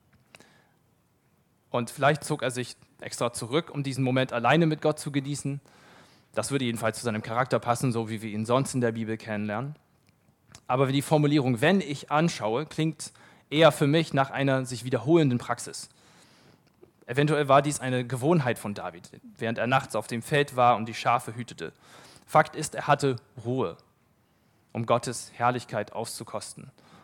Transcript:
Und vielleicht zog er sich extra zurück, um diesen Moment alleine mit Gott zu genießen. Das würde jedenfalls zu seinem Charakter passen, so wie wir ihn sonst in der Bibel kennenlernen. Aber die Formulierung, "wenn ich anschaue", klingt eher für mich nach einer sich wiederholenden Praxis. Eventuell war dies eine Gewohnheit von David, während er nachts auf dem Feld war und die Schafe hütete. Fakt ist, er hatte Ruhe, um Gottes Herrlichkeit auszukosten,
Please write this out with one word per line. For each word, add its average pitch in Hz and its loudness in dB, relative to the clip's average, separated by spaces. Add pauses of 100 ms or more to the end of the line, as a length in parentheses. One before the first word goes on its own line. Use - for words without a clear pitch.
(1700)
Und 120 -4
vielleicht 147 2
zog - -4
er 127 -2
sich 123 -6 (240)
extra - -4
zurück, 127 -4
um 143 -6
diesen 131 -4
Moment 127 0
alleine 127 4
mit 156 -2
Gott 151 0
zu - -10
genießen. 139 -6 (760)
Das 110 -4
würde 135 -2
jedenfalls 113 -2
zu - -12
seinem 107 -2
Charakter 117 -2
passen, 120 0
so 113 -4
wie 110 -8
wir 113 -8
ihn 107 -4
sonst 131 2
in 127 -2
der 117 2
Bibel 113 -6
kennenlernen. 107 -6 (920)
Aber 131 2
die 135 0
Formulierung, 143 2
"wenn 190 6
ich 143 -8
anschaue", 147 0
klingt - -4 (380)
eher 151 8
für 151 2
mich 156 2
nach 135 2
einer 131 0
sich 120 -10
wiederholenden 127 4
Praxis. - -8 (1200)
Eventuell 147 2
war 135 8
dies 147 -2
eine 127 -2
Gewohnheit 127 2
von 104 -8
David, 90 -12 (260)
während 113 -4
er 110 0
nachts 131 2
auf 107 -2
dem 117 -6
Feld 143 0
war 123 6
und 110 -6
die 113 -10
Schafe 120 -2
hütete. 90 -12 (520)
Fakt - 2
ist, 151 -6
er - -8
hatte 139 2 (280)
Ruhe, 120 -4 (960)
um 113 -4
Gottes 120 -2
Herrlichkeit 120 -2
auszukosten, - -10 (340)